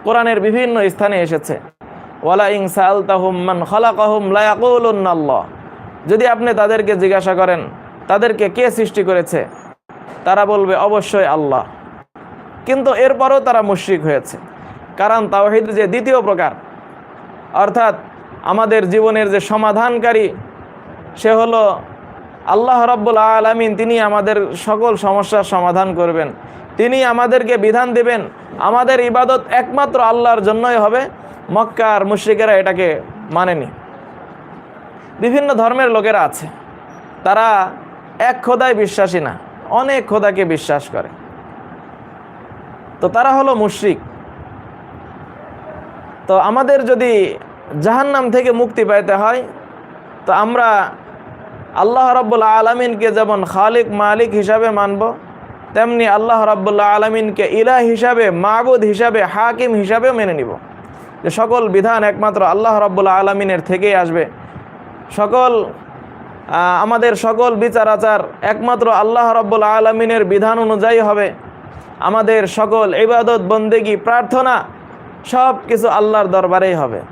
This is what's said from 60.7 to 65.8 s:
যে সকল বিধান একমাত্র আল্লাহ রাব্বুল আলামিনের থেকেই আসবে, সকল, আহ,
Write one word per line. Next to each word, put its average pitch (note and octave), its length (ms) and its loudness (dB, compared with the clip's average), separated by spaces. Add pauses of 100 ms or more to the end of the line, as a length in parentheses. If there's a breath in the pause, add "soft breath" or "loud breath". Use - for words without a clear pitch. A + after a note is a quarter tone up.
যে F3 60 -2
সকল A3 380 0
বিধান G#3 360 2
একমাত্র G#3 400 0
আল্লাহ G#3 360 2
রাব্বুল G3 280 2
আলামিনের G3 540 0
থেকেই F#3 340 0
আসবে, E3+ 300 0 (840)
সকল, A3+ 540 2
আহ, - 1200 -4